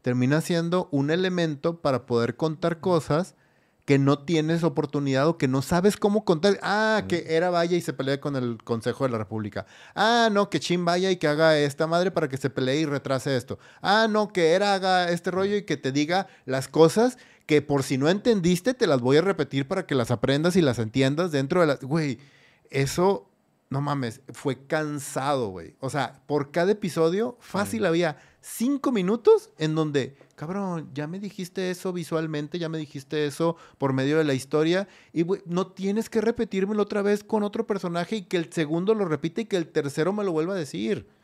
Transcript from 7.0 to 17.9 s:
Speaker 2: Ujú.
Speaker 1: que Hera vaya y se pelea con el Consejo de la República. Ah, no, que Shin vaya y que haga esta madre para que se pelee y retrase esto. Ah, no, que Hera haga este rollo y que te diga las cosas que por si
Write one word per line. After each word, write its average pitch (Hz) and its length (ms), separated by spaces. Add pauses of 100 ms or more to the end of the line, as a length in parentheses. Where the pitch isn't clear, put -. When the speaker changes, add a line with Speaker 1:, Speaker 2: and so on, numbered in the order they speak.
Speaker 2:
Ujú. 190 80
Speaker 1:
que 170 160 (100)
Hera 175 140
vaya 175 260
y 170 60
se 160 100
pelea 139 300
con 143 160
el 120 260
Consejo 117 400
de 127 60
la 117 80
República. 104 480 (300)
Ah, 226 360
no, 202 180
que 156 100
Shin 175 260
vaya 180 260
y 175 60
que 160 100
haga 156 320
esta 147 260
madre 165 260
para 156 180
que - 80
se 139 120
pelee 135 300
y 160 60
retrase 135 500
esto. - 240 (220)
Ah, 214 280
no, 208 220
que 165 220
Hera 202 200
haga 185 380
este 175 200
rollo 196 260
y 202 60
que 160 120
te 139 160
diga 151 360 (180)
las 135 240
cosas 202 480 (280)
que 147 160
por 139 220
si 135 140